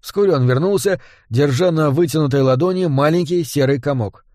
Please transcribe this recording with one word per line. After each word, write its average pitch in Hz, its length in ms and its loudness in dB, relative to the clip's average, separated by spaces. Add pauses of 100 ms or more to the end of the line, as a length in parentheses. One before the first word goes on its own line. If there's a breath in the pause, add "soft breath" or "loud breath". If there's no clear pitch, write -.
Вскоре 196 340 0
он 131 120 2
вернулся, 180 540 0 (300 soft breath)
держа 143 400 2
на 156 200 0
вытянутой 143 520 0
ладони 175 440 0
маленький 160 580 0
серый 139 360 -2
комок. 123 440 -6 (100)